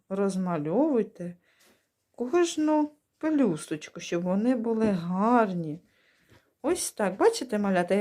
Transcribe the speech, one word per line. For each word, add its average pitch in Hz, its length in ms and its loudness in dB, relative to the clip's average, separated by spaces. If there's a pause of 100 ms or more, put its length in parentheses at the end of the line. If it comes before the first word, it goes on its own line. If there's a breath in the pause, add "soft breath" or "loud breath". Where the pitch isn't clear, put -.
розмальовуйте 185 1300 -2 (760 soft breath)
кожну 302 840 0 (220)
пелюсточку, 202 800 -2
щоб 175 240 -4
вони 208 320 0
були 226 300 -2
гарні. 185 960 0 (800 soft breath)
Ось 339 300 -2
так. 196 260 -2
Бачите, 320 420 2
малята, 196 420 2